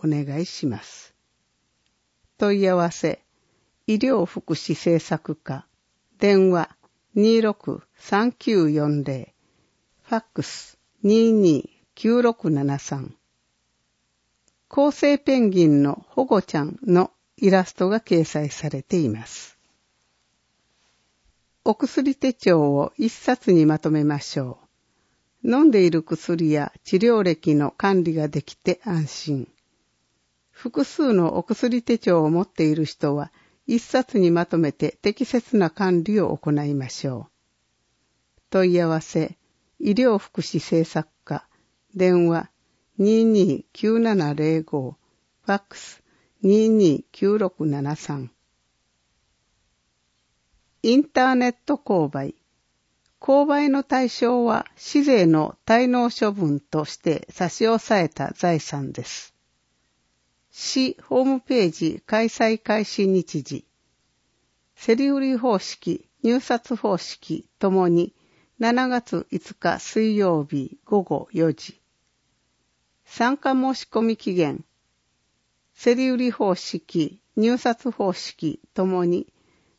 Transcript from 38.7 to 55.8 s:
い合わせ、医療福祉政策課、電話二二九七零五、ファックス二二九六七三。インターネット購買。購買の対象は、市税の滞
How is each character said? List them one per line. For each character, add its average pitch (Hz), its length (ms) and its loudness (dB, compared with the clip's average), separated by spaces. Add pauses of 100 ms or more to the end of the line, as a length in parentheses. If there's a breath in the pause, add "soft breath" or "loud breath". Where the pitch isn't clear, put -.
い 175 80 2
合 165 80 0
わ 160 100 0
せ、 - 380 -6 (440)
医 208 100 -2
療 226 260 2
福 - 240 -8
祉 - 160 -6
政 160 300 0
策 - 200 -6 (160)
課、 - 240 -10 (480)
電 180 320 4
話 165 220 -2 (480)
二 220 260 2
二 202 480 2
九 220 260 0
七 196 360 0
零 156 300 0
五、 135 340 -8 (480)
フ 202 80 -2
ァ - 20 0
ッ 202 40 -2
ク - 180 -20
ス - 260 -20 (380)
二 214 260 4
二 196 460 4
九 202 240 0
六 180 280 -4
七 143 300 -4
三。 135 340 -10 (2500)
イ 233 140 4
ン 294 80 2
タ 262 260 2
ー 254 40 2
ネ 247 140 2
ッ 240 60 -6 (100)
ト 277 100 -2
購 165 340 0
買。 139 260 -8 (840)
購 285 260 2
買 294 220 0
の 277 140 0
対 254 260 -2
象 240 340 0
は、 - 220 -2 (100)
市 - 280 -2
税 240 220 4
の 156 400 2
滞 240 220 4